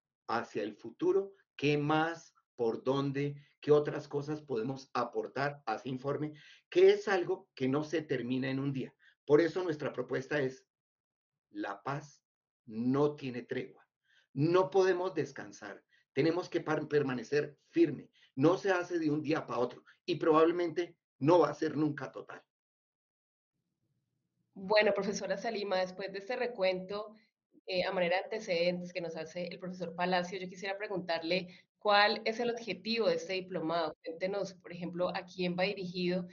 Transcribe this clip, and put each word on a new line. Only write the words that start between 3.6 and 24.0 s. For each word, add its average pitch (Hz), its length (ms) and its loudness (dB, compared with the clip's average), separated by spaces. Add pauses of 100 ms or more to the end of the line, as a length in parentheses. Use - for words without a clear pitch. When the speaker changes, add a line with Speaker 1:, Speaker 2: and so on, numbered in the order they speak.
Speaker 1:
otras 147 360 4
cosas 147 360 -6
podemos 131 500 -4
aportar 123 720 -2
a 110 100 -2
ese 104 140 -8
informe, 139 440 -4 (360)
que 381 220 8
es - 160 -2
algo - 480 0
que 131 120 0
no 143 160 2
se 156 200 -2
termina 127 460 -2
en 135 100 -2
un 139 120 -2
día. 131 220 -6 (320)
Por 151 160 8
eso 170 220 0
nuestra 147 280 -4
propuesta 135 480 -4
es, 131 280 -4 (840)
la 101 320 -8
paz 143 420 -10 (440)
no 131 480 0
tiene 127 260 -8
tregua. - 440 -8 (480)
No 175 360 4
podemos 185 440 2
descansar. 104 720 -8 (300)
Tenemos 160 340 2
que 160 140 -2
par-, 151 260 -2
permanecer 135 680 0 (120)
firme. 156 400 2 (260)
No 160 220 6
se 196 140 0
hace 175 280 0
de 156 100 2
un 151 120 2
día 139 240 -2
pa' 120 120 -6
otro 123 260 -2 (220)
y 180 100 -2
probablemente 165 800 4 (240)
no 160 200 6
va 147 100 6
a 120 40 -4
ser 151 220 -2
nunca 143 360 -2
total. 95 300 -14 (2000)